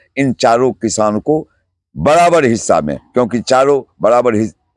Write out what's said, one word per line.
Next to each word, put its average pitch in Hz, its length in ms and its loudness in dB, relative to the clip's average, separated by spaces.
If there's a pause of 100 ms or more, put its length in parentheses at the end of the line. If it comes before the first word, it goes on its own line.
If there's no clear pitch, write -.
(180)
इन 135 160 -2
चारों 123 380 2
किसान 107 480 -4
को 151 280 -4 (500)
बराबर 165 480 2
हिस्सा 107 360 -2
में, 73 160 -8 (160)
क्योंकि 120 260 -2
चारों 131 640 0
बराबर 120 340 2
हिस-, 110 200 -4 (220)